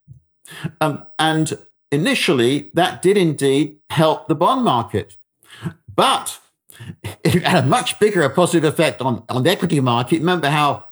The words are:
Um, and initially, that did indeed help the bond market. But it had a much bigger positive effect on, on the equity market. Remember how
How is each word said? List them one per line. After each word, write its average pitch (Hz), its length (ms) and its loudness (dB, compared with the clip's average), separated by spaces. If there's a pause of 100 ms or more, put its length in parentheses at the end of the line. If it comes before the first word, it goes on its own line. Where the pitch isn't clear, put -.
(800)
Um, 156 260 -4 (120)
and 156 400 0 (320)
initially, 143 840 0
that 165 260 0
did 196 160 4
indeed 147 640 0 (120)
help 156 380 2
the 160 60 2
bond 226 300 0
market. 117 520 -2 (800)
But - 440 0 (840)
it 175 200 2
had 143 220 0
a - 20 0
much 151 320 -2
bigger 180 300 2
positive 170 360 0
effect 151 360 0
on, 123 280 -4
on 127 160 -2
the 165 60 2
equity 170 300 0
market. 127 380 0
Remember 160 320 0
how 147 420 0